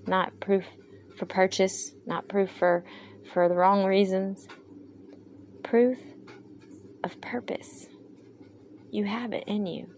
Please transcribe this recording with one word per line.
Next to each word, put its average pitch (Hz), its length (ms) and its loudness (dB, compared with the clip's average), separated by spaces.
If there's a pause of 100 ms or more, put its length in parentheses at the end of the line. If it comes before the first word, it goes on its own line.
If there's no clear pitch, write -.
not 190 340 -2
proof 196 260 0 (520)
for - 80 -6
purchase, 190 720 0 (100)
not - 220 -6
proof 196 240 0
for, 175 320 2 (500)
for 175 160 4
the 180 60 2
wrong 190 300 6
reasons. 190 640 0 (1160)
Proof 247 340 4 (1080)
of - 180 -8
purpose. - 640 -10 (1040)
You 208 140 -2
have 226 260 -4
it - 160 -6
in 208 180 -2
you. 156 220 -8 (100)